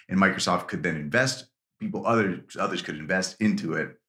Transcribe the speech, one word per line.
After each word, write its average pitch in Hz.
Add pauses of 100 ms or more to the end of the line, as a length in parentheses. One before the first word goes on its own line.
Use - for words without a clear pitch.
And 95
Microsoft 95
could 92
then 82
invest, 113 (320)
people, 104
others, 101
others 98
could 78
invest 92
into 92
it. -